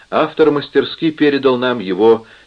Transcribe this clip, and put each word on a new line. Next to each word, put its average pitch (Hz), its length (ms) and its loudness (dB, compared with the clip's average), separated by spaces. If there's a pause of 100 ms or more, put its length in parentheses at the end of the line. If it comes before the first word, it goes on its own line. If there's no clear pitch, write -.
Автор 151 400 0
мастерски 143 640 -2
передал 139 460 0
нам 123 220 -4
его 107 460 0 (220)